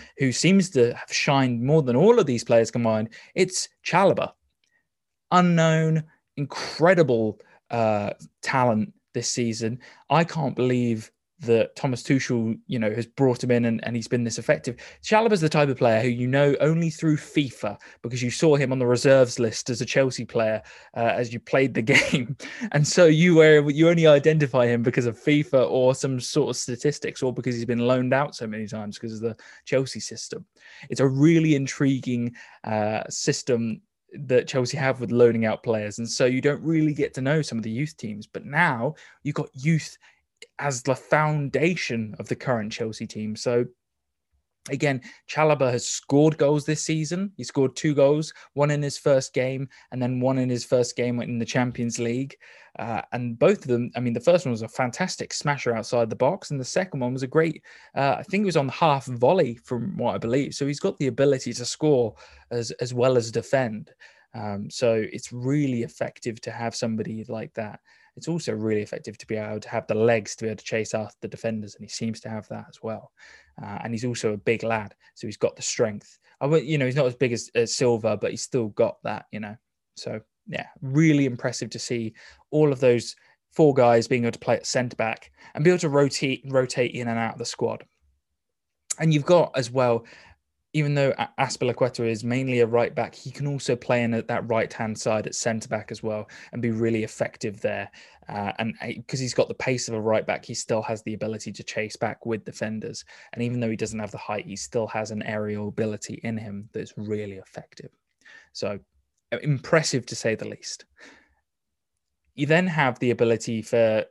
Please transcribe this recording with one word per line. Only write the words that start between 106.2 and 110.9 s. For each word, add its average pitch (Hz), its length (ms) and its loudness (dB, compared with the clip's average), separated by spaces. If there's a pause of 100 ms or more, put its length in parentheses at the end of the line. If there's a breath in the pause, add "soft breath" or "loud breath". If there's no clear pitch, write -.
in 117 120 -6
him 104 380 -12
that's - 240 -12
really 104 400 -8
effective. - 540 -20 (600 loud breath)
So, 101 260 -6 (540)
uh, 120 120 -2
impressive 147 640 0
to - 80 -10
say 110 200 -2
the 107 140 -8
least. - 340 -14 (1500 loud breath)